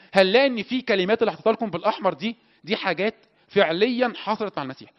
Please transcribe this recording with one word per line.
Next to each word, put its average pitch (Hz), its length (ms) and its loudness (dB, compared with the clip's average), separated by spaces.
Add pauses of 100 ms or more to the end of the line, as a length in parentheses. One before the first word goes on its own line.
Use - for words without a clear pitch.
(140)
هنلاقي 196 340 4
إن 233 160 -4
في 254 180 -4
كلمات 202 400 0
اللي 214 100 2
حاططها 165 220 0
لكم 220 160 -6
بالأحمر 180 440 -2
دي، 220 220 -8 (280)
دي 202 120 -4
حاجات 190 400 -2 (320)
فعليًا 208 680 2
حصلت 208 420 -6
مع 147 60 -6
المسيح. 131 360 -14